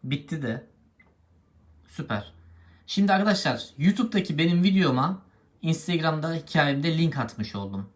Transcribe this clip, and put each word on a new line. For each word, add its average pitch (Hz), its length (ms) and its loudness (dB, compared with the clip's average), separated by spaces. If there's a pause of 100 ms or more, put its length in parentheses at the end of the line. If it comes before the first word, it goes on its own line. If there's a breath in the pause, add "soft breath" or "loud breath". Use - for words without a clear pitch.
Bitti 143 380 -6
de. 113 260 -6 (1200)
Süper. - 460 -8 (540 soft breath)
Şimdi 196 260 2
arkadaşlar 190 500 0 (140)
YouTube'daki 185 600 2
benim 175 260 4
videoma 175 580 2 (400 soft breath)
Instagram'da 160 720 -2
hikayemde 151 640 0
link 160 200 2
atmış 110 380 -6
oldum. 98 400 -8